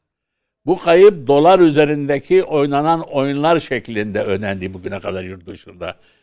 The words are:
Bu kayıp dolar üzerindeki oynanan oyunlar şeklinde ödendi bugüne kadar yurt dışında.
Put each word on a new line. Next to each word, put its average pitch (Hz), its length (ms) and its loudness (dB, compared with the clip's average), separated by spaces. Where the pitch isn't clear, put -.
Bu 175 140 -2
kayıp 170 480 4
dolar 156 320 4
üzerindeki 151 840 2
oynanan 147 580 0
oyunlar 143 580 -2
şeklinde 107 640 -6
ödendi 98 500 -6
bugüne 95 260 -12
kadar 92 240 -8
yurt 92 240 -16
dışında. 90 500 -16